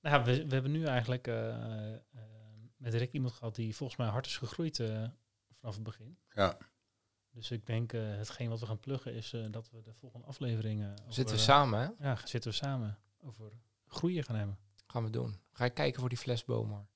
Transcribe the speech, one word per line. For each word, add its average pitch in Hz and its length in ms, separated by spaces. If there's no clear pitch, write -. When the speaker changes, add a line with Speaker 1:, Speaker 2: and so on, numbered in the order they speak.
Speaker 1:
Nou 147 180
ja, 123 60
we, 131 220
we 135 80
hebben 135 180
nu 160 120
eigenlijk, 127 420
eh, 113 220
eh, 110 60
met 120 180
Rick 123 180
iemand 131 220
gehad 113 200
die 110 220
volgens 131 220
mij 117 100
hard 117 180
is - 100
gegroeid, 151 440
eh, 110 240
vanaf 110 140
het 107 100
begin. 113 340
Speaker 2:
Ja. 95 220
Speaker 1:
Dus 117 200
ik 113 160
denk, 113 260
eh, 117 120
hetgeen 107 440
wat 113 120
we 117 60
gaan 107 140
pluggen 127 340
is, 113 180
eh, 117 80
dat 113 200
we 113 120
de 113 180
volgende 123 260
aflevering, 110 560
eh, 101 60
Speaker 3:
Zitten 123 160
we 110 160
Speaker 1:
over, 139 120
Speaker 3:
samen, 131 280
hè? 143 100
Speaker 1:
Ja, 120 160
zitten - 260
we 104 60
samen 123 420
over 107 320
groeien 170 360
gaan 113 120
hebben. 101 220
Speaker 3:
Gaan 117 180
we 110 60
doen. 113 260
Ga 123 120
ik 123 100
kijken 139 260
voor 123 80
die 120 100
fles 120 260
Bowmore. 110 400